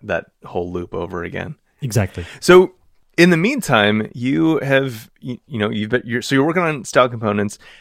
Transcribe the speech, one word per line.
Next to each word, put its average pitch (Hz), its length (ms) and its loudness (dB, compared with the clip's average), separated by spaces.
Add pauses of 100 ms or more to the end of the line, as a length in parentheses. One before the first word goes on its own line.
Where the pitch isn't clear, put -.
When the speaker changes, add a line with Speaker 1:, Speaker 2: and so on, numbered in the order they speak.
Speaker 1:
that 98 240 -4 (180)
whole 87 260 -6
loop 87 220 -8
over 87 300 -6
again. 90 320 -8 (260)
Speaker 2:
Exactly. 104 420 -2 (160)
Speaker 1:
So 185 360 4 (420)
in 175 140 6
the 170 60 4
meantime, 117 760 0
you 151 460 0
have, 135 500 -2 (100)
you, 123 280 -10
you 135 100 -8
know, 104 140 0
you've 107 180 -2
been, 123 160 0
you're, 117 160 -4
so 143 140 -2
you're 135 100 4
working 165 180 0
on 156 200 -2
Style 127 260 4
Components, 104 480 -2 (240)